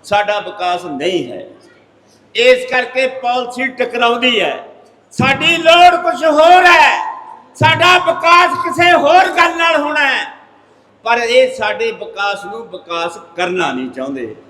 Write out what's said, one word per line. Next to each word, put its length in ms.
ਸਾਡਾ 360
ਵਿਕਾਸ 440
ਨਹੀਂ 460
ਹੈ, 140
ਇਸ 360
ਕਰਕੇ 360
ਪਾਲਿਸੀ 440
ਟਕਰਾਉਂਦੀ 640
ਹੈ। 160
ਸਾਡੀ 420
ਲੋੜ 460
ਕੁਛ 220
ਹੋਰ 420
ਹੈ, 240
ਸਾਡਾ 380
ਵਿਕਾਸ 580
ਕਿਸੇ 280
ਹੋਰ 440
ਗੱਲ 200
ਨਾਲ 200
ਹੋਣਾ 300
ਹੈ, 200
ਪਰ 140
ਇਹ 360
ਸਾਡੇ 380
ਵਿਕਾਸ 520
ਨੂੰ 260
ਵਿਕਾਸ 480
ਕਰਨਾ 360
ਨਹੀਂ 180
ਚਾਹੁੰਦੇ। 440